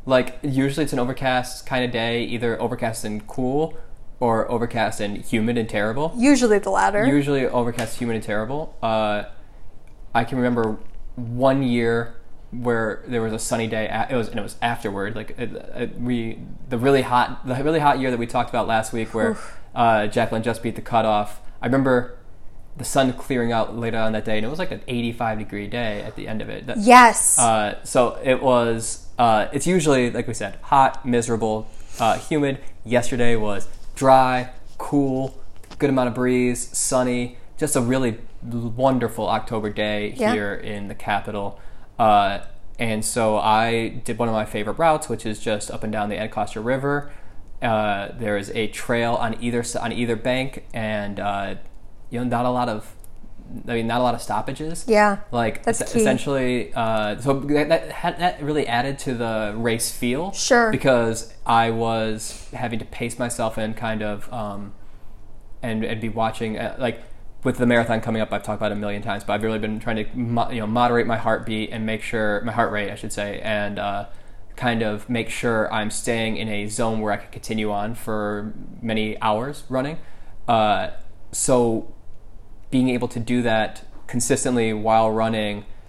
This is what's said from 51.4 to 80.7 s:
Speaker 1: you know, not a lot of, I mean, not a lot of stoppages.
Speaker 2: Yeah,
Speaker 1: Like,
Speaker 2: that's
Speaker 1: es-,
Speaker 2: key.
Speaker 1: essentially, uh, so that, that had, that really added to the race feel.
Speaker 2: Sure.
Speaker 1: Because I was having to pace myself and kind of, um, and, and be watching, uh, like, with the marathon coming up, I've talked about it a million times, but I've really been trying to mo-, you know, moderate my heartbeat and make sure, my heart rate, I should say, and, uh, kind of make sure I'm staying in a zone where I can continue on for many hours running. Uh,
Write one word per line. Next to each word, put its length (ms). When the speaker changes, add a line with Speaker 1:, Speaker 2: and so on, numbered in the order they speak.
Speaker 1:
you 100
know, 60
not 220
a 40
lot 200
of, 260
I 60
mean, 120
not 140
a 20
lot 120
of 80
stoppages. 640
Speaker 2:
Yeah, 300
Speaker 1:
Like, 320
Speaker 2:
that's 200
Speaker 1:
es-, 100
Speaker 2:
key. 80
Speaker 1:
essentially, 720
uh, 460
so 220
that, 280
that 240
had, 260
that 240
really 240
added 340
to 120
the 420
race 380
feel. 400
Speaker 2:
Sure. 380
Speaker 1:
Because 640
I 260
was 840
having 240
to 80
pace 320
myself 400
and 180
kind 260
of, 300
um, 400
and, 220
and 160
be 80
watching, 500
uh, 200
like, 240
with 140
the 80
marathon 380
coming 180
up, 140
I've 80
talked 160
about 120
it 40
a 40
million 220
times, 240
but 80
I've 100
really 160
been 220
trying 160
to 180
mo-, 360
you 100
know, 60
moderate 400
my 100
heartbeat 540
and 160
make 160
sure, 400
my 100
heart 180
rate, 200
I 60
should 160
say, 280
and, 380
uh, 280
kind 260
of 260
make 220
sure 420
I'm 180
staying 460
in 120
a 180
zone 340
where 120
I 40
can 140
continue 420
on 220
for 580
many 400
hours 480
running. 280
Uh, 440